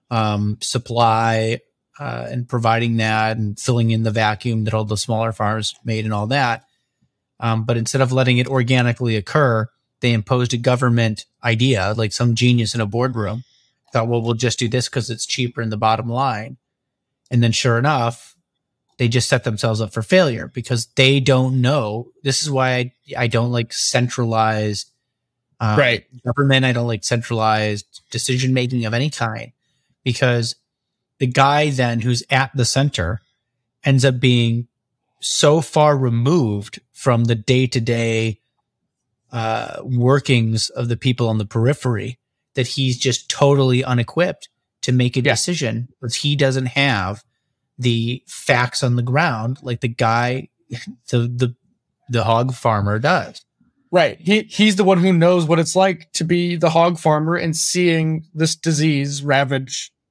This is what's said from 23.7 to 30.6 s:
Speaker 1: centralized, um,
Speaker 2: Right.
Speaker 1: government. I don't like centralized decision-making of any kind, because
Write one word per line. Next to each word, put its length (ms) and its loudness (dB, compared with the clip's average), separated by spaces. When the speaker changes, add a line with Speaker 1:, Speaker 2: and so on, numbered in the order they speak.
Speaker 1:
centralized, 1160 -2
um, 200 2
Speaker 2:
Right. 260 0
Speaker 1:
government. 420 2
I 60 2
don't 140 -2
like 180 -4
centralized 840 0
decision-making 760 -2
of 80 -2
any 160 0
kind, 440 -6
because 520 0